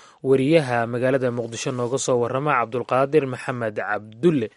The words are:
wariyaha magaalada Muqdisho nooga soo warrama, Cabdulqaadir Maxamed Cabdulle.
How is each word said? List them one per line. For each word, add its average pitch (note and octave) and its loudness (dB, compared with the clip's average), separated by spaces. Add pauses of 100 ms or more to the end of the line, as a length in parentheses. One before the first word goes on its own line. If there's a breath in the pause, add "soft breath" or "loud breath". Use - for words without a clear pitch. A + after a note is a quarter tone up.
(220 loud breath)
wariyaha C3 4
magaalada B2+ 0
Muqdisho A#2 -6
nooga B2 -2
soo B2+ 0
warrama, C3 0
Cabdulqaadir C3 0
Maxamed A#2+ -4
Cabdulle. A2 -2